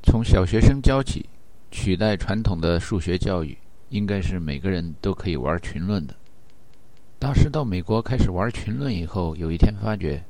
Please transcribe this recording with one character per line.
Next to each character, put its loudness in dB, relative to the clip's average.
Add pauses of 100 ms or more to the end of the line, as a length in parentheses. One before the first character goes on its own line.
从 4
小 6
学 2
生 8
教 4
起， -6 (440)
取 0
代 0
传 -2
统 0
的 2
数 -2
学 -2
教 -2
育， -8 (340)
应 -2
该 -2
是 -2
每 -4
个 -4
人 -4
都 0
可 -6
以 -2
玩 -2
群 -6
论 -2
的。 -10 (1040)
大 -2
师 8
到 -2
美 -2
国 2
开 -2
始 4
玩 0
群 -6
论 -2
以 -2
后， -2
有 -4
一 -2
天 6
发 -2
觉 -4